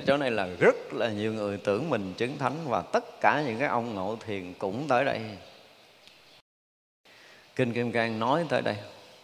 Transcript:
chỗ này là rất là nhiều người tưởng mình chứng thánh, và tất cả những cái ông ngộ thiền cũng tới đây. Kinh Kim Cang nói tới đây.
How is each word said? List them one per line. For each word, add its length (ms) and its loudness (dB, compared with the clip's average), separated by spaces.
chỗ 100 6
này 140 0
là 160 0
rất 160 8
là 160 0
nhiều 240 0
người 240 -2
tưởng 320 2
mình 280 -2
chứng 200 -2
thánh, 200 -2
và 140 0
tất 400 -2
cả 260 6
những 120 -2
cái 80 0
ông 280 -2
ngộ 300 -2
thiền 280 -6
cũng 340 -4
tới 180 4
đây. 160 -2
Kinh 180 0
Kim 180 -2
Cang 280 0
nói 300 2
tới 120 2
đây. 140 0